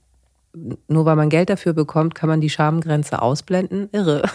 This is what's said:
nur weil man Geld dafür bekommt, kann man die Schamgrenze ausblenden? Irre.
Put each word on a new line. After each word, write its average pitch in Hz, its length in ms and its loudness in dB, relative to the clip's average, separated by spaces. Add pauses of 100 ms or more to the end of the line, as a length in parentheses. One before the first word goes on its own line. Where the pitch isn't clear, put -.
(880)
nur 156 180 2
weil 156 100 4
man 151 140 2
Geld 170 220 2
dafür 185 220 0
bekommt, 160 420 0
kann - 140 -2
man 160 120 2
die 151 80 0
Schamgrenze 151 720 0
ausblenden? 185 720 -2
Irre. 165 320 0 (120)